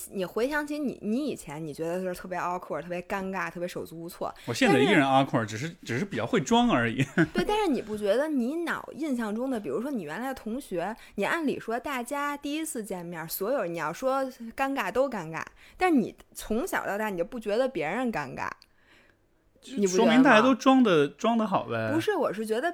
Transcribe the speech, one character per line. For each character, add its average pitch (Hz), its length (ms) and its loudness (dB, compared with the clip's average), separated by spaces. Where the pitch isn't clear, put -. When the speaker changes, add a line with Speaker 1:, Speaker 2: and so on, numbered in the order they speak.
Speaker 1:
你 196 140 -4
回 220 240 -2
想 294 160 -2
起 294 140 -6
你， 277 240 -4
你 247 240 -2
以 226 80 -4
前 151 280 -10
你 156 80 -8
觉 160 160 -6
得 175 140 -2
就 185 60 -4
是 180 80 -4
特 - 120 -14
别 180 120 -6
awkward、 175 420 -4
特 170 80 -12
别 175 140 -6
尴 190 260 -6
尬、 175 220 -6
特 - 80 -12
别 175 80 -4
手 143 180 -8
足 165 160 -14
无 165 80 -10
措。 - 240 -8
Speaker 2:
我 120 80 -4
现 254 140 4
在 - 120 6
依 - 60 6
然 185 160 6
Speaker 1:
但 135 180 6
是 135 120 2
Speaker 2:
awkward， 117 140 2
只 107 120 -8
是， 147 120 -6
只 117 140 -2
是 196 60 -2
比 196 120 -6
较 107 80 0
会 180 160 2
装 233 300 4
而 120 180 4
已。 113 140 0
<laughs> 165 160 4
Speaker 1:
对， - 120 0
但 415 140 0
是 415 80 2
你 254 120 0
不 214 160 -8
觉 208 200 2
得 285 120 2
你 294 360 -2
脑 247 320 -6
印 285 200 -4
象 220 180 -2
中 247 160 -4
的， 247 100 -2
比 202 100 -8
如 135 100 -2
说 262 120 -6
你 240 100 -4
原 156 180 -8
来 254 100 -6
的 262 40 -6
同 233 260 -8
学， 190 360 -6
你 196 80 -2
按 320 220 0
理 226 140 -2
说 226 200 -6
大 262 220 -6
家 285 340 -4
第 285 160 -6
一 311 140 -4
次 254 180 -6
见 185 220 -8
面， 165 240 -8
所 196 220 -4
有 262 140 0
你 170 120 -4
要 156 160 -2
说 262 300 -2
尴 269 180 -2
尬 269 180 -4
都 254 160 2
尴 190 220 -6
尬， 160 140 -6
但 359 180 4
你 196 200 2
从 226 320 -2
小 - 220 -2
到 190 100 -2
大 214 120 -2
你 190 80 -4
就 165 60 0
不 233 160 -8
觉 208 160 -2
得 254 120 2
别 165 180 -4
人 226 260 -2
尴 143 240 -6
尬， - 140 -6
你 202 100 0
不 180 80 2
觉 185 40 2
得 226 80 6
吗？ - 0 -
Speaker 2:
说 - 20 -
明 240 160 8
大 269 100 10
家 214 80 10
都 262 140 6
装 262 260 6
得， 170 260 6
装 226 300 0
得 220 80 2
好 185 200 0
呗。 113 280 -2
Speaker 1:
不 - 60 2
是， 415 160 0
我 269 160 0
是 208 140 -4
觉 220 160 0
得 339 120 -2